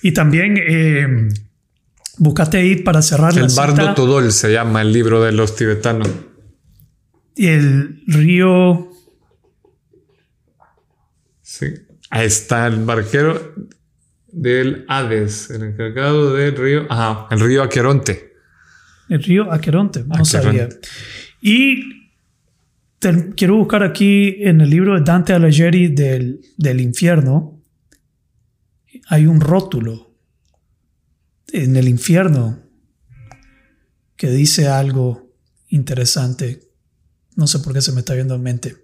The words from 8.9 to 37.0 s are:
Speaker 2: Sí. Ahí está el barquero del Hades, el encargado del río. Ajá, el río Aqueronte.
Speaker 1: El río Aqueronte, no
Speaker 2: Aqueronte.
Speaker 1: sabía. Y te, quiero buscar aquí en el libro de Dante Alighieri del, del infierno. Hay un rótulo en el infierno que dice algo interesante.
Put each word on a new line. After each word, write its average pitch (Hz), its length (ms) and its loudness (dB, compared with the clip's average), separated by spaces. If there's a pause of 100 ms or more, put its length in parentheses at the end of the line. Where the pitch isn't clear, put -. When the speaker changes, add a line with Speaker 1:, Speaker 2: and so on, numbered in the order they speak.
Speaker 2:
Sí. - 260 -10 (420)
Ahí 113 180 -2
está 117 400 -2
el 110 180 -2
barquero 120 680 -2 (760)
del 127 560 -2
Hades, 110 640 -4
el 110 140 -10
encargado 131 720 -2
del 139 220 -2
río. 139 340 -2
Ajá, 110 420 -4
el 110 80 0
río 127 240 2
Aqueronte. 123 680 -2 (760)
Speaker 1:
El 151 140 -2
río 190 280 0
Aqueronte, 160 540 -2
no 160 100 -6
Speaker 2:
Aqueronte. 156 140 2
Speaker 1:
sabía. 123 400 0 (720)
Y 254 680 -2 (880)
te, 175 360 0
quiero 196 220 2
buscar 214 260 0
aquí 202 560 0
en 175 220 4
el 147 80 4
libro 190 260 2
de 165 60 2
Dante 175 320 2
Alighieri 170 560 4
del, 131 520 -2 (160)
del 127 240 -2
infierno. 151 800 0 (1500)
Hay 156 180 4
un 160 140 4
rótulo 143 760 -4 (1400)
en 131 240 0
el 127 120 2
infierno 131 720 0 (1600)
que - 140 -4
dice 143 380 2
algo 135 640 -2 (360)
interesante. 127 960 -4 (720)